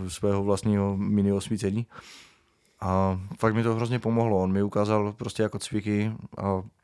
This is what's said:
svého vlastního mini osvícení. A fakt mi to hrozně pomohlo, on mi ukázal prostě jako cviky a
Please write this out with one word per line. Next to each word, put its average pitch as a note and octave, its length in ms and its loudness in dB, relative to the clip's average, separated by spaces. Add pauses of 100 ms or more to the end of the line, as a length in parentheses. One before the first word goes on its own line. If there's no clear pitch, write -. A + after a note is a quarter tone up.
svého G2 360 0
vlastního G2+ 540 2
mini G2+ 360 2
osvícení. G2+ 520 -2 (960)
A F#2+ 380 2 (200)
fakt A2 140 4
mi A2+ 100 2
to A2+ 120 2
hrozně A#2 240 -2
pomohlo, A2+ 440 2
on F#2 80 2
mi G2+ 120 2
ukázal G#2 500 0
prostě - 300 -4
jako G#2 160 -2
cviky G#2 520 -2 (260)
a - 60 -6 (400)